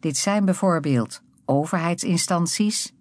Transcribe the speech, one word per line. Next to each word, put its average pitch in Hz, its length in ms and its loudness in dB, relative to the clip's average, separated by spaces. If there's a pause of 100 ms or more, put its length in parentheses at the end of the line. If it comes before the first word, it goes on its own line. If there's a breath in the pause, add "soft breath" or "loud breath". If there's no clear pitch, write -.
Dit 151 160 -2
zijn 202 280 0
bijvoorbeeld 156 760 0 (220)
overheidsinstanties 170 1600 0